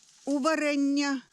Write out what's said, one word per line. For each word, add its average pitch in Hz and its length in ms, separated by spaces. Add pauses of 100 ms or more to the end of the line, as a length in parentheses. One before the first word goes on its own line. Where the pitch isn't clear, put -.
(280)
у 277 120
варення 285 840 (120)